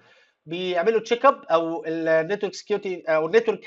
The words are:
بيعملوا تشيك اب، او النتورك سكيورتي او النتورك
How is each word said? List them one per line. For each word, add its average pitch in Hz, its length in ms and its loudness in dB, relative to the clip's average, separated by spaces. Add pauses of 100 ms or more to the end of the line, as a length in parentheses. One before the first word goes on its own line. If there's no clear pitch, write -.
(460)
بيعملوا 180 540 -2
تشيك 233 260 -2
اب، 254 200 4
او 165 420 0
النتورك 160 680 0
سكيورتي 196 540 -6
او 156 180 2
النتورك 220 400 2